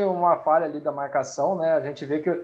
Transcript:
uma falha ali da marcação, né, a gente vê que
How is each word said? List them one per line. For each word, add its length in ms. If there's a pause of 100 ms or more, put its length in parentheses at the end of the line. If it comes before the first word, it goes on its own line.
uma 360
falha 260
ali 160
da 100
marcação, 640
né, 140
a 80
gente 260
vê 140
que 100 (140)